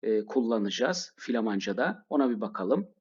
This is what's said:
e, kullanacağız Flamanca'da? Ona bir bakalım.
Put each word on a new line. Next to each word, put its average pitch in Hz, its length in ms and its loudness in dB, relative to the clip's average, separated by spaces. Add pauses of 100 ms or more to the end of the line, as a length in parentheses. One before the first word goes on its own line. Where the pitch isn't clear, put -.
e, 107 240 2
kullanacağız 117 880 0
Flamanca'da? 110 920 -2
Ona 139 220 2
bir 110 100 -2
bakalım. 110 500 -2 (100)